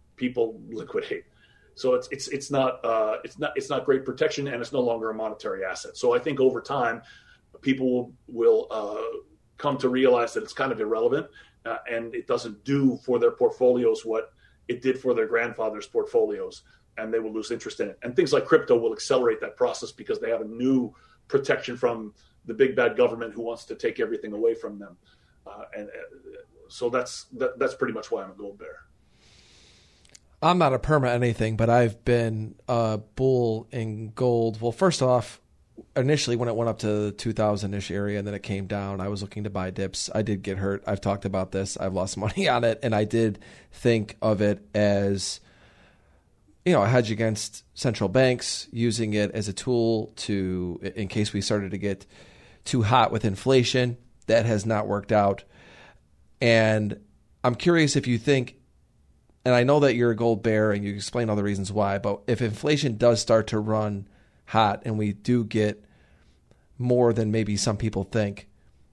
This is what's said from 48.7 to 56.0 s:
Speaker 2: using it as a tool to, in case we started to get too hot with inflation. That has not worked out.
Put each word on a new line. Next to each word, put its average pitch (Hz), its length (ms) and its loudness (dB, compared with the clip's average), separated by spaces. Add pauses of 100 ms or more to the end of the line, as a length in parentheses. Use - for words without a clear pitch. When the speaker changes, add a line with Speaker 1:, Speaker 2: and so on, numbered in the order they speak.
Speaker 2:
using 113 440 0
it 104 160 2
as 104 160 -4
a 98 60 -6
tool 117 640 0
to, 92 640 -2 (160)
in 104 120 -4
case 107 260 -2
we 101 80 -2
started 98 300 -2
to 98 80 -6
get 98 260 -4 (600)
too 120 180 0
hot 117 280 4
with 110 140 -2
inflation. 123 720 2 (300)
That 113 180 4
has 110 200 0
not 107 220 -2
worked 101 240 -2
out. 101 320 4 (960)